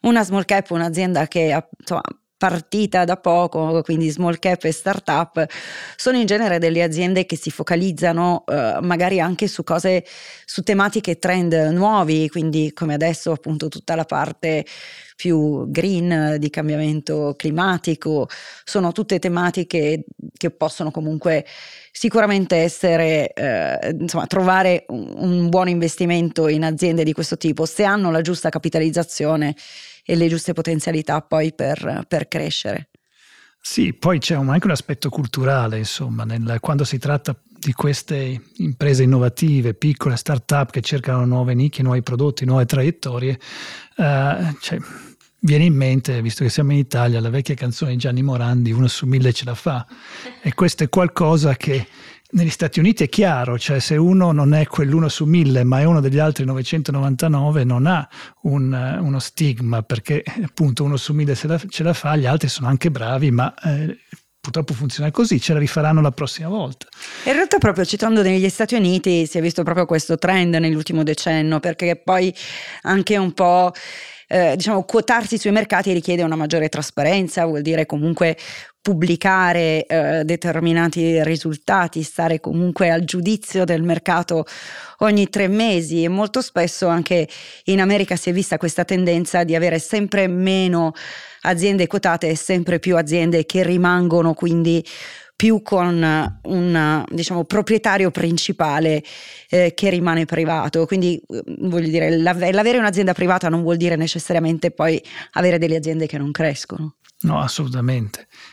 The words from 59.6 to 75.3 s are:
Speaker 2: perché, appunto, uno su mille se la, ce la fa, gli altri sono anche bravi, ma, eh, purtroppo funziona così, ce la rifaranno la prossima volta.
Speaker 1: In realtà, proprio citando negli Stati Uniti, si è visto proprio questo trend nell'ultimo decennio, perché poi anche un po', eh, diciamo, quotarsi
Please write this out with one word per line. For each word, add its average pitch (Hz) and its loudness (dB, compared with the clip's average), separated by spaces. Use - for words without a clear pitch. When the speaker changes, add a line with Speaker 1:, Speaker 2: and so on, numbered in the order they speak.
Speaker 2:
perché, 120 -4
appunto, 147 0
uno 143 0
su 135 -4
mille 147 0
se - -6
la, 160 0
ce - -8
la 165 2
fa, 151 -2
gli 139 2
altri 139 0
sono 123 -4
anche 139 2
bravi, 131 0
ma, 123 2
eh, 151 -4
purtroppo 151 -4
funziona 143 -2
così, 220 2
ce - 0
la 151 2
rifaranno 156 2
la 147 4
prossima 151 -8
volta. 175 -6
Speaker 1:
In 262 2
realtà, 359 2
proprio 190 2
citando 220 2
negli 190 4
Stati 214 -2
Uniti, 180 2
si 165 -4
è - 2
visto 170 0
proprio 170 0
questo 160 0
trend 175 2
nell'ultimo 160 0
decennio, 156 0
perché 170 -2
poi 185 0
anche 196 2
un 185 0
po', 180 4
eh, 170 2
diciamo, 190 0
quotarsi 226 0